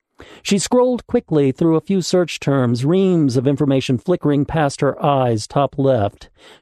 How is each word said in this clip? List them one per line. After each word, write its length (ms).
She 160
scrolled 480
quickly 460
through 240
a 40
few 220
search 380
terms, 440
reams 520
of 100
information 500
flickering 480
past 360
her 240
eyes, 420
top 320
left. 520